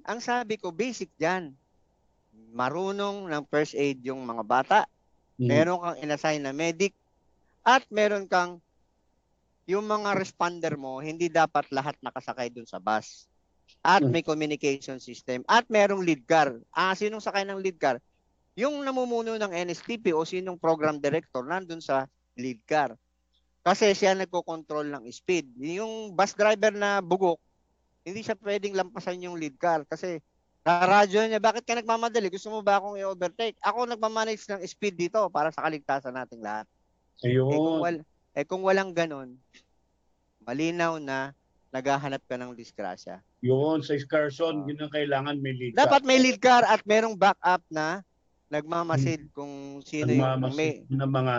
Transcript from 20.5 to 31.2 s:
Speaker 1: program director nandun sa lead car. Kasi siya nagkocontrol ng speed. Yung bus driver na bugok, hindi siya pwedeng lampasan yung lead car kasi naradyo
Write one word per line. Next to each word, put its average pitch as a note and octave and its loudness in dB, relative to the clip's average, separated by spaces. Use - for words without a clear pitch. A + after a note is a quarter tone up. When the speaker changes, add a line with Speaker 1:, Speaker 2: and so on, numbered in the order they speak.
Speaker 1:
program D#3 2
director C#3+ -2
nandun E3 -6
sa C3+ 0
lead B2 -8
car. C#3+ 2
Kasi G3+ 6
siya G3 4
nagkocontrol E3 -4
ng A#2+ -12
speed. D#3+ -2
Yung G#3 -8
bus F#3+ 0
driver G#3+ 4
na G3+ 0
bugok, F3 0
hindi G3 -8
siya G#3+ -4
pwedeng G3+ -4
lampasan F3+ -6
yung F3 -8
lead D3 -8
car E3 0
kasi D#3+ -6
naradyo F#3+ 6